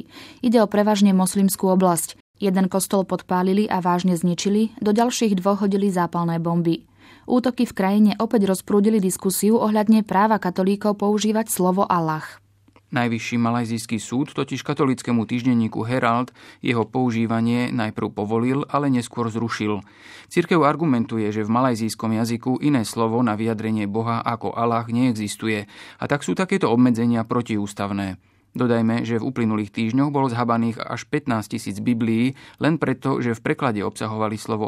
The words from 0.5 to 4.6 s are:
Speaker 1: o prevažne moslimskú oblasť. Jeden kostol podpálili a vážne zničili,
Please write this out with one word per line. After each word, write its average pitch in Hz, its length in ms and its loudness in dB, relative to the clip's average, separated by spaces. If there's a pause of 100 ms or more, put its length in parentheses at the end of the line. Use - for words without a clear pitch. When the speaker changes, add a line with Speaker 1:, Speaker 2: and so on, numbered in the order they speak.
Speaker 1:
o 202 80 6
prevažne 208 480 4
moslimskú 190 560 2
oblasť. 185 480 2 (160)
Jeden 190 320 2
kostol 190 400 0
podpálili 185 640 0
a 185 80 0
vážne 175 400 2
zničili, 202 640 0